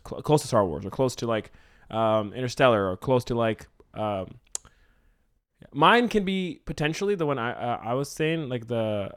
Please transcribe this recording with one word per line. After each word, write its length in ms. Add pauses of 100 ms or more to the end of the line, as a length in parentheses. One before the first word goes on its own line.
cl-, 140
close 200
to 60
Star 160
Wars, 200
or 60
close 260
to, 100
like, 240 (400)
um, 440
Interstellar, 580
or 60
close 260
to, 100
like, 320 (280)
um... 400 (1400)
mine 360
can 160
be 400
potentially 500
the 120
one 120
I, 140
uh, 300
I 120
was 140
saying, 400
like, 200
the, 480